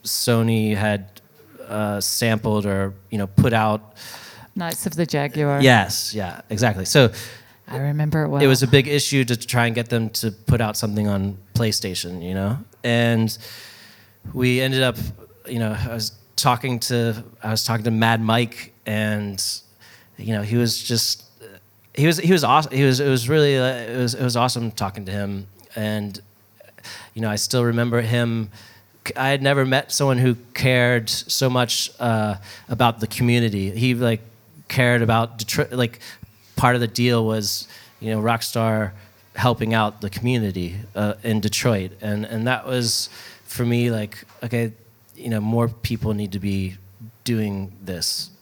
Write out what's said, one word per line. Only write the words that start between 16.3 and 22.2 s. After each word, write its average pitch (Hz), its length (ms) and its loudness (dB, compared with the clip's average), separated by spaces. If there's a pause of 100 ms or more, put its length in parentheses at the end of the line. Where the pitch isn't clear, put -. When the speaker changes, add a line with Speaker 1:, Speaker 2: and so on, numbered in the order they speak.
Speaker 1:
talking 123 440 0
to, 113 440 -2 (200)
I 110 80 -4
was 110 140 -2
talking 113 180 -2
to 117 80 2
Mad 113 280 4
Mike, 113 540 0 (140)
and, 107 560 -2 (720)
you 107 160 -4
know, 104 80 0
he 107 160 0
was 117 240 0
just, - 420 -2 (680)
he 143 140 2
was, 165 100 4
he 180 140 2